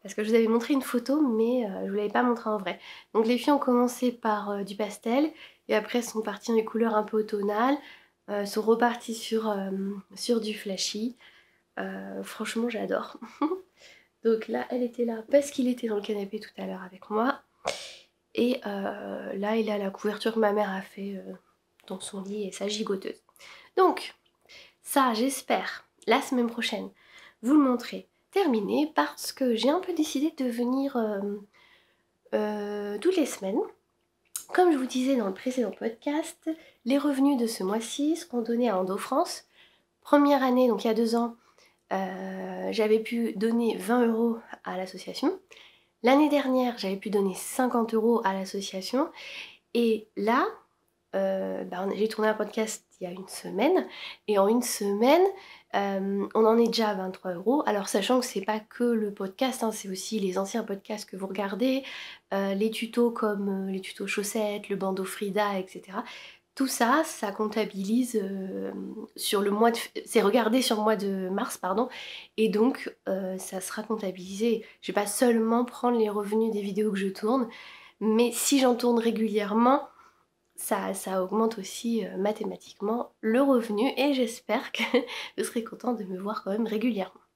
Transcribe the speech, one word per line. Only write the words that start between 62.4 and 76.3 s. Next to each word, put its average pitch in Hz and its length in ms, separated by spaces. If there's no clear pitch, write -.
les 214 160
tutos 233 420
comme, 202 560
euh, 190 40
les 190 100
tutos - 260
chaussettes, 208 600
le 202 60
bandeau 190 280
Frida, 202 560
et 185 80
cetera. 190 360
Tout 269 140
ça, 262 380
ça 202 260
comptabilise, 214 920
euh, 190 500
sur - 260
le 202 100
mois 226 200
de 233 60
f-, - 280
c'est - 160
regardé 220 400
sur 240 140
le 214 80
mois 214 140
de 190 320
mars, 202 280
pardon. 202 320
Et 214 120
donc, 214 460
euh, 190 300
ça 190 240
sera - 220
comptabilisé. 196 840
Je - 100
vais 185 40
pas 202 120
seulement 233 580
prendre 240 320
les 214 120
revenus 214 420